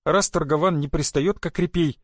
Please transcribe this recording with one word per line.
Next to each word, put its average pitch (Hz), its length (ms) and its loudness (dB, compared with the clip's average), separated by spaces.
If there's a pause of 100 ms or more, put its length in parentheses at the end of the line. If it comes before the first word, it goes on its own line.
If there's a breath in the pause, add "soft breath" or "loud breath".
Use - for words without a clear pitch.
Раз 190 240 2
торгован 156 500 0
не 143 80 -2
пристаёт 151 500 0
к - 80 -14
Акрепей 170 580 -2